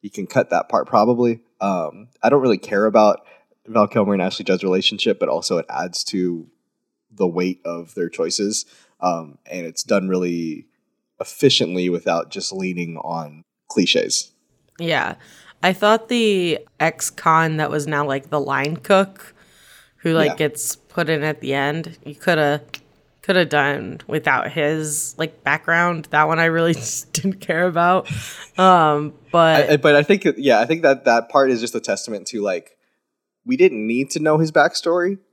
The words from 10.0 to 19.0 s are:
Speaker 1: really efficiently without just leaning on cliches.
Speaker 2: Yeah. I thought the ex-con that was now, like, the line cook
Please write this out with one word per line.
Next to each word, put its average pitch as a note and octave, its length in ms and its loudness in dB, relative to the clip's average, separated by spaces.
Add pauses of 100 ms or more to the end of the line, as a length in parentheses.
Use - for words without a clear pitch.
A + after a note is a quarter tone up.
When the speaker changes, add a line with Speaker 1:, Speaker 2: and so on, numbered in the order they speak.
Speaker 1:
really F2 580 -4 (520)
efficiently F#2 680 0
without E2+ 400 -2
just - 240 -10
leaning F2 440 -6
on D#2+ 460 -12 (260)
cliches. - 640 -2 (440)
Speaker 2:
Yeah. E3 380 -4 (480)
I F#3 100 2
thought A3 360 2
the G3+ 500 0 (200)
ex-con D#3+ 800 0
that D#3 140 -2
was D3 160 -4
now, D3 180 0
like, C#3 240 -4
the D3+ 120 0
line C#3 360 -4
cook F#3+ 560 0 (640)